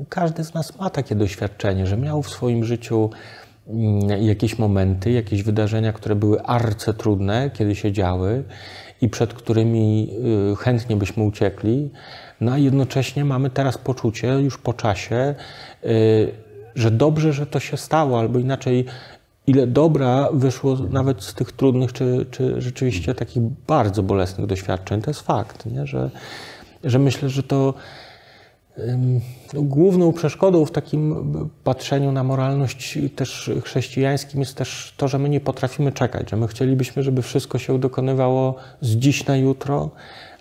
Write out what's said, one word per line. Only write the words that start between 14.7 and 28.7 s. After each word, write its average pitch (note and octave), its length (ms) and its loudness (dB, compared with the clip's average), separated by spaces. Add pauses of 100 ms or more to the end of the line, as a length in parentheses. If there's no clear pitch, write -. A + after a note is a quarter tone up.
czasie, A#2+ 600 -2 (500)
y, A2 480 4 (420)
że A2+ 160 2
dobrze, D3+ 420 4
że C#3+ 140 -4
to C#3 140 -2
się - 160 -8
stało, C#3 440 0
albo A#2 180 0
inaczej, B2+ 460 0 (640)
ile C3 200 6
dobra C#3 640 4
wyszło C3+ 420 2 (160)
nawet C3+ 320 0
z - 120 -12
tych - 180 -6
trudnych, B2+ 400 2
czy, B2+ 380 0
czy B2 300 -2
rzeczywiście B2 540 -2
takich A#2 280 -4 (240)
bardzo G#2+ 360 2
bolesnych F#2+ 440 0
doświadczeń. F#2+ 560 -2
To D3+ 80 -6
jest D3 100 -6
fakt, - 460 -4
nie? C3 200 -6
Że, C3+ 240 -4 (720)
że B2+ 140 2
myślę, C#3 300 2
że C3+ 140 -2
to, C3+ 320 0 (1040)